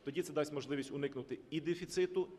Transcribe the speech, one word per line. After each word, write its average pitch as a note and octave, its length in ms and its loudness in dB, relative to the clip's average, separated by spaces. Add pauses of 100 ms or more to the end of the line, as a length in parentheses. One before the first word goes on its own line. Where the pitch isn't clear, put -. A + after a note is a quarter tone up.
Тоді C#3+ 180 0
це E3 100 -4
дасть D3 200 2
можливість C#3 400 -2
уникнути C#3 460 -2 (120)
і D#3+ 100 2
дефіциту F3+ 680 2 (100)